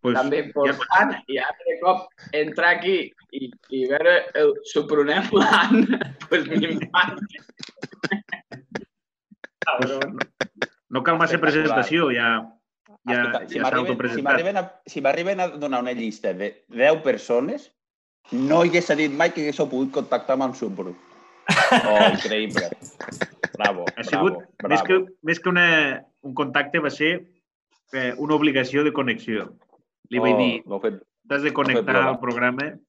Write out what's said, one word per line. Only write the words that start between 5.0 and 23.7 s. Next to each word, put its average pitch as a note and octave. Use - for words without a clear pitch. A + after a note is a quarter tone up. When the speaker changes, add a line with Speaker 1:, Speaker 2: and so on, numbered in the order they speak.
Speaker 2:
Plan, A3
<laughs> -
pues, D#3
m'impacta. E3
Speaker 1:
Pues, B2+
no C3
cal E3
massa E3
Speaker 3:
Espectacular. -
Speaker 1:
presentació, D3+
ja, A#2+
ja, -
Speaker 3:
Escolta, A#2+
si -
Speaker 1:
ja -
s'ha -
Speaker 3:
m'arriben, B2+
Speaker 1:
autopresentat. A#2+
Speaker 3:
si C#3
m'arriben E3
a, F3+
si -
m'arriben E3+
a F3+
donar C#3+
una B2+
llista A2
de G2+
deu D3
persones, C3+
no C#3
hagués E3+
dit D3+
mai E3
que E3
haguéssiu D3
pogut C3
contactar C3
amb C3+
el A#2+
Supru. F#2+
Oh, G#2+
increïble. G2+
Bravo, G2+